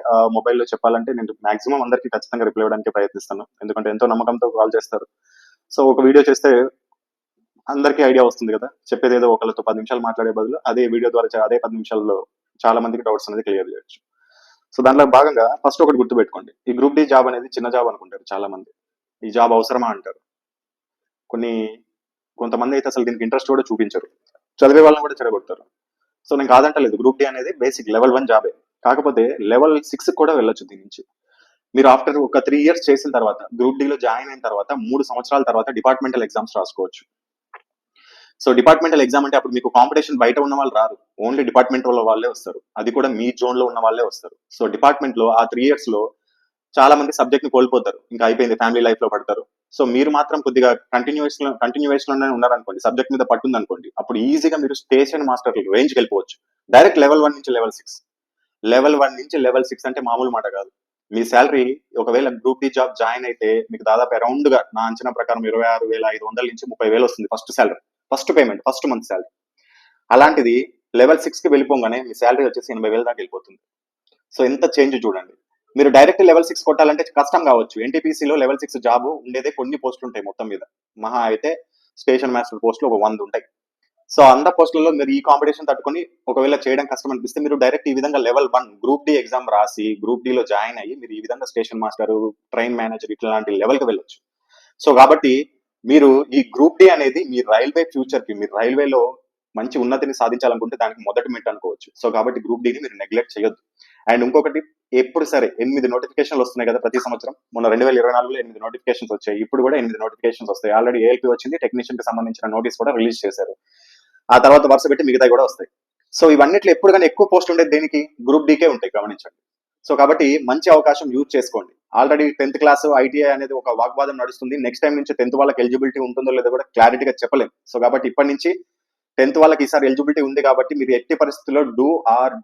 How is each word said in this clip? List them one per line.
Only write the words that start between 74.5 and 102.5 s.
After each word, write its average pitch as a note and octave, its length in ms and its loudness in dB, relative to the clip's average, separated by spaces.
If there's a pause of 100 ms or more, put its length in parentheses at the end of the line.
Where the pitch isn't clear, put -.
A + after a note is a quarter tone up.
ఎంత D3 120 0 (140)
చేంజ్ C3+ 280 2
చూడండి. F#2 280 -6 (440)
మీరు C#3+ 180 6
డైరెక్ట్ F3 320 6
లెవెల్ E3 180 4
సిక్స్ E3+ 220 -12
కొట్టాలంటే D3+ 340 2 (160)
కష్టం F3 300 0
కావచ్చు, A2+ 360 0
ఎన్టీపీసీలో D#3 580 -4
లెవెల్ C3+ 200 -2
సిక్స్ C#3 240 -12
జాబ్ A#2+ 180 2 (220)
ఉండేదే B2+ 320 -6
కొన్ని C3+ 240 -8
పోస్టులు B2+ 260 -8
ఉంటాయి G#2+ 200 -12
మొత్తం A2+ 240 -12
మీద, F#2+ 100 -12 (400)
మహా A#2+ 260 -4
అయితే A2 220 -4 (500)
స్టేషన్ C3 360 0
మాస్టర్ A#2 280 -8
పోస్టులు A#2 260 -2
ఒక A2 140 0
వంద G#2+ 220 -2
ఉంటాయి. G#2+ 180 -8 (720)
So, D#3 60 4 (120)
అంత C#3+ 240 4
పోస్టులలో D#3+ 420 2
మీరు C#3 180 -2
ఈ - 20 -4 (100)
కాంపిటీషన్ D3 420 4
తట్టుకొని C#3+ 300 -4 (320)
ఒకవేళ C#3 320 2
చేయడం C3+ 280 -2
కష్టం C3+ 220 -8
అనిపిస్తే B2 300 -10
మీరు C#3+ 200 -2
డైరెక్ట్ C#3+ 280 -2
ఈ - 60 -4
విధంగా C#3+ 280 -2
లెవెల్ B2+ 300 0
వన్ B2 100 -2 (180)
గ్రూప్ C#3+ 240 -2
డి D3+ 140 2
ఎగ్జామ్ B2 240 -8 (100)
రాసి G#2 300 -2 (160)
గ్రూప్ A#2+ 260 -6
డిలో B2 240 -2
జాయిన్ A2+ 300 -6
అయ్యి A#2 200 -14
మీరు A2+ 160 -18
ఈ - 80 -14
విధంగా C3+ 260 -12
స్టేషన్ A2+ 320 -6
మాస్టర్, A2 300 -4 (400)
ట్రైన్ A#2+ 260 -4
మేనేజర్ A2+ 360 -10
ఇట్లాంటి A2 460 -6
లెవెల్కి - 280 -2
వెళ్ళొచ్చు. - 280 -10 (640)
So, C#3 180 4
కాబట్టి C#3 320 6 (580)
మీరు C#3+ 180 8 (280)
ఈ - 40 4 (140)
గ్రూప్ D3+ 260 2
డి F#3+ 140 12
అనేది C#3+ 260 -2 (100)
మీ B2 80 -2 (120)
రైల్వే C#3+ 320 2 (100)
ఫ్యూచర్కి, C3 480 -6
మీరు G#2 100 -8 (100)
రైల్వేలో C3 420 0 (540)
మంచి B2+ 260 -8
ఉన్నతిని C3+ 340 -4
సాధించాలనుకుంటే A#2 640 -2
దానికి A2+ 240 -6
మొదటి A#2+ 300 -4
మెట్టు A2+ 180 -10
అనుకోవచ్చు. - 340 -12 (120)
So, A#2+ 80 -4 (100)
కాబట్టి A#2+ 300 -4
గ్రూప్ A#2+ 180 -6